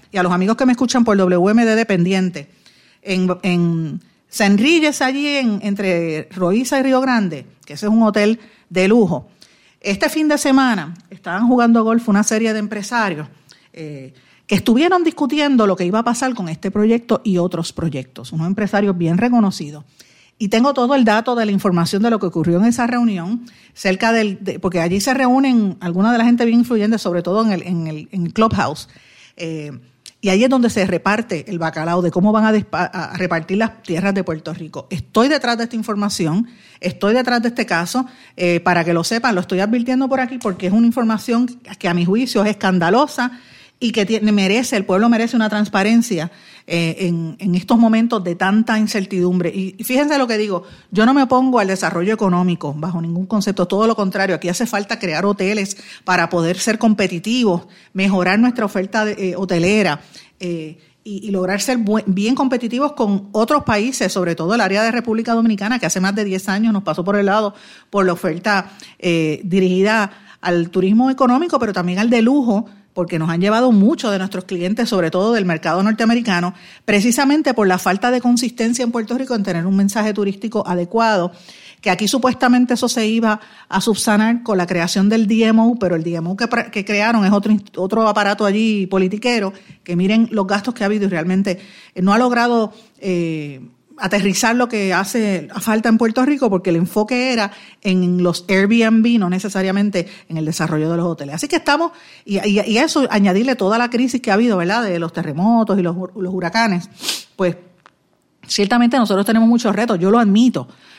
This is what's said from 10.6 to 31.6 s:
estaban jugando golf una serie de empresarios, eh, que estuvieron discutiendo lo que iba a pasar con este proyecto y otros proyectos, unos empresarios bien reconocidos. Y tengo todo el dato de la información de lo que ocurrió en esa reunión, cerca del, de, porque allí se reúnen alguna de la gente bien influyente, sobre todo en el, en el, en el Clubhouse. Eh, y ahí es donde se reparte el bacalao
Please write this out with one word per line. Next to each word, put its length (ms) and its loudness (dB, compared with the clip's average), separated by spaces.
estaban 360 -4
jugando 360 4
golf 260 0
una 140 4
serie 300 0
de 60 -4
empresarios, 680 -6
eh, 420 -16
que 80 0
estuvieron 480 2
discutiendo 640 2
lo 80 2
que 100 -4
iba 140 0
a 40 0
pasar 300 -2
con 160 -8
este 220 -8
proyecto 520 0
y 140 0
otros 340 -2
proyectos, 600 -8
unos 160 -4
empresarios 500 0
bien 200 0
reconocidos. 680 0
Y 80 -4
tengo 260 2
todo 220 0
el 100 4
dato 300 2
de 100 0
la 60 0
información 500 0
de 80 2
lo 100 0
que 60 -4
ocurrió 320 0
en 80 2
esa 220 2
reunión, 580 -2
cerca 380 0
del, 320 0
de, 160 -6
porque 200 -2
allí 220 0
se 120 0
reúnen 680 2
alguna 300 0
de 60 2
la 80 2
gente 200 4
bien 140 4
influyente, 380 0
sobre 240 -2
todo 240 0
en 60 0
el, 100 -2
en 260 -4
el, 240 -12
en 140 -4
el 80 -6
Clubhouse. 560 -2
Eh, 340 -10
y 80 0
ahí 140 4
es 60 4
donde 220 2
se 160 0
reparte 640 -2
el 80 -6
bacalao 420 -2